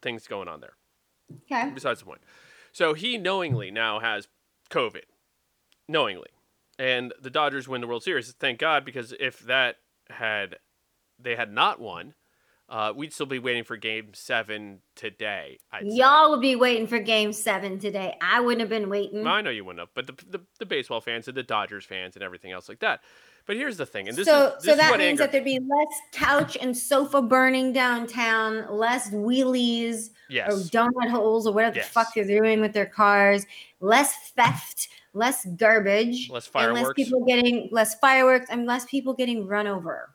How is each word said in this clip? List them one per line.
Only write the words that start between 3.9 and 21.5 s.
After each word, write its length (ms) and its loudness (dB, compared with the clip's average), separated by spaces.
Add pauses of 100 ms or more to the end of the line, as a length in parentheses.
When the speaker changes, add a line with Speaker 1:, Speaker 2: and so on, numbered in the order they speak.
Speaker 1:
has 260 -4 (440)
covid. 320 -4 (880)
Knowingly. 400 -2 (500)
And 420 -2
the 100 -14
Dodgers 380 -2
win 120 -6
the 60 -8
World 160 -6
Series. 300 -4
Thank 260 -4
God, 260 0
because 360 -12
if 200 -6
that 360 0 (320)
had, 480 -6 (600)
they 180 -6
had 160 -6
not 280 0
won, 340 -14 (540)
uh, 260 -4
we'd 180 -12
still 140 -8
be 140 -8
waiting 240 -4
for 120 -10
Game 380 -10
seven 640 -6 (160)
today, 640 -10 (140)
I'd 100 -10
say. 140 -6
Speaker 2:
Y'all 340 6
would 100 0
be 140 2
waiting 320 2
for 140 -2
Game 320 0
seven 480 -4
today. 420 -6
I 180 2
wouldn't 200 0
have 80 -4
been 200 -4
waiting. 360 -4
Speaker 1:
No, 60 0
I 100 2
know 100 -4
you 140 -6
wouldn't 160 -14
have, 140 -12
but 120 -8
the, 320 -16
the, 20 -12 (200)
the 60 -12
baseball 340 -6
fans 260 -8
and 100 -10
the 60 -8
Dodgers 420 -6